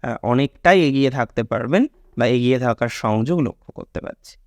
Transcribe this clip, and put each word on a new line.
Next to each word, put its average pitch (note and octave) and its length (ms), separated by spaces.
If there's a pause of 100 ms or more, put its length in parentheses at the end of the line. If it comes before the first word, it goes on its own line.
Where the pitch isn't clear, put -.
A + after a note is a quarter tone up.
আহ, A#2+ 200
অনেকটাই C#3 600
এগিয়ে C3+ 280
থাকতে A#2+ 320
পারবেন B2+ 440 (320)
বা A#2+ 80
এগিয়ে B2 320
থাকার A#2+ 300
সংযোগ A#2 520
লক্ষ্য - 320
করতে - 280
পারছি। - 360 (100)